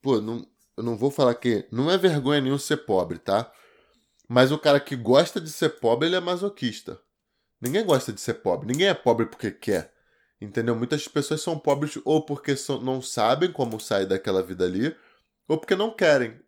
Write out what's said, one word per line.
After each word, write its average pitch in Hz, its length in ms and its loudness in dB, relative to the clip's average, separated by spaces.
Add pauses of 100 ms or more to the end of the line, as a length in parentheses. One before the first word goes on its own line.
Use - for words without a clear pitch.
pô, 127 180 2
não, 110 260 -8 (300)
eu 110 80 -8
não 117 100 -2
vou 120 160 0
falar 131 240 4
que, 120 380 0
não 135 180 0
é 190 60 4
vergonha 147 460 2
nenhum 135 160 0
ser 151 180 -2
pobre, 87 420 -2
tá? 101 320 0 (800)
Mas 127 240 6
o 151 60 -2
cara 143 200 4
que 143 160 -4
gosta 135 460 2
de 156 100 -12
ser 156 300 -2
pobre, 120 280 2
ele 180 80 0
é 180 40 0
masoquista. 175 800 -6 (580)
Ninguém 170 280 -2
gosta 135 260 2
de 101 80 -12
ser - 140 -4
pobre. 87 320 -2
Ninguém 151 220 2
é 185 60 2
pobre 113 300 2
porque 110 260 -6
quer. - 440 -4 (480)
Entendeu? 113 320 -2
Muitas 123 320 -4
pessoas 151 360 -4
são 165 160 -4
pobres 147 440 -2
ou 156 220 2
porque 139 320 -4
são, 135 240 -6
não 131 220 -4
sabem 135 500 0
como 117 260 -4
sair 98 280 0
daquela 95 360 0
vida 92 220 -2
ali, 101 320 -2 (500)
ou 156 120 0
porque - 180 -2
não 214 140 -2
querem. 139 580 2